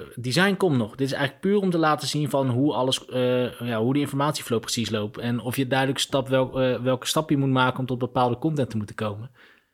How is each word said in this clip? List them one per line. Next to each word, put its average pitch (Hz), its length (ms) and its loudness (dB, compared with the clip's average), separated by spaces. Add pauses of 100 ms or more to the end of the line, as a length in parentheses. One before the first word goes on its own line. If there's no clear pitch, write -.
(140)
design 165 420 2
komt 170 200 2
nog. 110 180 0
Dit 135 120 -2
is 135 60 -4
eigenlijk - 300 -4
puur 196 180 4
om 190 100 2
te 170 80 0
laten 151 300 2
zien 147 220 -2
van 135 180 2
hoe 127 240 2
alles, 131 340 0
eh, 123 540 0
ja, 120 200 -2
hoe 127 140 2
de 143 60 2
informatieflow 139 600 0
precies 113 300 -4
loopt. 107 280 -4
En 120 220 -2
of 120 160 -4
je 135 100 0
duidelijk 131 320 0
stap 131 300 -2
wel-, 131 320 2
eh, 123 220 0
welke 127 240 0
stap 156 240 0
je 147 60 4
moet 139 120 2
maken 127 300 2
om 127 80 -4
tot 123 120 -4
bepaalde 123 400 0
content 147 320 -2
te 113 60 -6
moeten 107 200 -6
komen." 107 340 -8 (440)